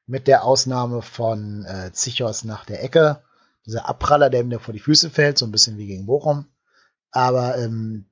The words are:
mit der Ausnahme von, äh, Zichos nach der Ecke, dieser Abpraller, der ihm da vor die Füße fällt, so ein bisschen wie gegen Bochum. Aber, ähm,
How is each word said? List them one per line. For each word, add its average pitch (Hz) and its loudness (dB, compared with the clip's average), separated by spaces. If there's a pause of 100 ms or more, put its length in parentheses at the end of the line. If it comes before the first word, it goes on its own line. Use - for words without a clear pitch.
mit 127 -6
der 127 6
Ausnahme 123 0
von, 104 -6
äh, 92 -10
Zichos 120 -4
nach 107 -10
der - -10
Ecke, 151 4 (420)
dieser 110 -8
Abpraller, 143 4
der 123 0
ihm 123 -2
da 117 -6
vor 113 -14
die 107 -12
Füße 151 4
fällt, 143 2
so 123 -2
ein 107 -8
bisschen 107 0
wie 104 -10
gegen 95 -10
Bochum. 143 -2 (640)
Aber, 127 0
ähm, 110 -6